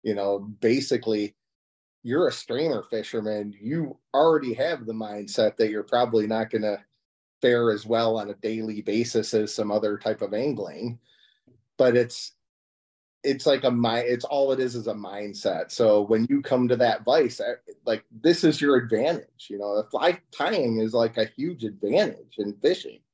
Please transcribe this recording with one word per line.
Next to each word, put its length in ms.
You 120
know, 240
basically, 960
you're 260
a 40
streamer 580
fisherman. 720
You 380
already 400
have 320
the 60
mindset 680
that 120
you're 120
probably 440
not 240
gonna 340
fare 300
as 160
well 320
on 120
a 40
daily 480
basis 520
as 200
some 160
other 280
type 220
of 140
angling. 640
But 180
it's, 360
it's 220
like 200
a 60
mi-, 300
it's 240
all 280
it 80
is, 140
is 120
a 80
mindset. 760
So 320
when 280
you 100
come 280
to 80
that 280
vice, 360
I, 120
like, 260
this 340
is 180
your 140
advantage. 760
You 80
know, 180
the 140
fly 300
tying 480
is, 140
like, 240
a 80
huge 380
advantage 760
in 240
fishing. 380